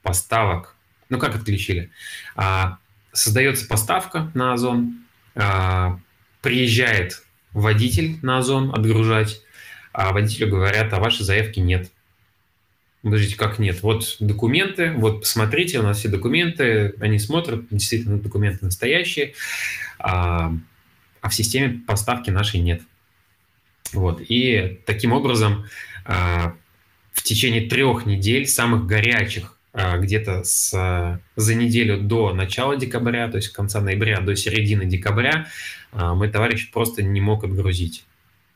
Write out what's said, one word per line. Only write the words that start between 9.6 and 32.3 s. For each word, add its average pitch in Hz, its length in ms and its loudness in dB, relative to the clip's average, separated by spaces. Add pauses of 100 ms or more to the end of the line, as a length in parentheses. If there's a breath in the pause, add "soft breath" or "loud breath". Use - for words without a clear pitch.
а 98 180 0
водителю 104 400 0
говорят: 101 420 2
«А 95 60 0
вашей 110 240 0
заявки 101 360 0
нет». 90 300 0 (1120)
«Подождите, 104 360 2
как 107 220 -2
нет? 92 220 0
Вот 110 380 -2
документы, 151 720 0
вот 110 300 0
посмотрите, 131 580 0
у 110 40 2
нас 104 160 2
все 107 100 -2
документы». 117 880 0
Они 107 180 2
смотрят, 147 440 -2 (100)
действительно, 104 480 -2
документы 101 460 -2
настоящие, 143 680 -2 (680 loud breath)
а, 87 540 0 (680)
а 107 80 -4
в 104 40 -4
системе 120 540 0
поставки 120 420 -2
нашей 98 300 0
нет. 85 220 0 (1120)
Вот. 92 280 0
И 117 640 0
таким 107 280 0
образом, 110 520 2 (400 loud breath)
а, 87 500 0 (580)
в - 100 -4
течение 113 460 0
трех 123 360 2
недель, 107 420 0
самых 117 380 2
горячих, 104 720 0 (160)
а, 92 240 0
где-то 95 460 0
с, - 320 -2
а, 90 440 0 (160)
за 110 200 2
неделю 117 460 2
до 104 320 2